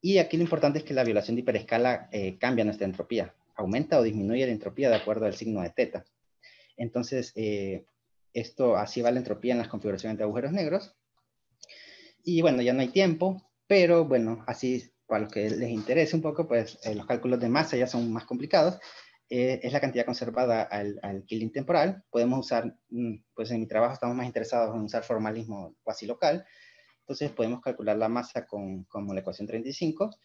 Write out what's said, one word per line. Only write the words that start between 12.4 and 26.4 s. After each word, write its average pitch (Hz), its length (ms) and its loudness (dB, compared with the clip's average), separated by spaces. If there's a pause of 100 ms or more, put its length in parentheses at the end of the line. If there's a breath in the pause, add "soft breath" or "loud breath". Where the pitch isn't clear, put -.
bueno, 139 200 6
ya 120 120 4
no 135 80 2
hay 127 60 2
tiempo, 185 640 2 (160)
pero 170 380 8
bueno, 117 420 0
así 127 440 -4 (140)
para 107 180 0
los 104 100 -8
que 107 160 -2
les 113 200 -2
interese 127 460 2
un 160 60 2
poco, 151 260 -2
pues, 117 380 0
eh, 110 100 -4
los 98 100 -8
cálculos 123 340 0
de 117 100 0
masa 143 280 2
ya 123 100 2
son 120 240 -2
más 110 140 -6
complicados. 147 540 2 (500 loud breath)
Eh, 127 340 0
es 127 80 -4
la 139 80 2
cantidad 120 260 0
conservada 117 580 0
al, 104 400 -4
al 98 200 -6
killing 113 280 -4
temporal. 170 580 0
Podemos 123 300 2
usar, 120 360 -2 (140)
mm, 117 260 -4 (180)
pues 113 180 -6
en 117 100 -2
mi 110 60 -4
trabajo 117 260 2
estamos 123 220 -4
más 127 100 -4
interesados 113 500 -2
en 113 60 -4
usar 110 220 -4
formalismo 110 800 -4
cuasi - 220 -8
local. 151 400 0 (540 soft breath)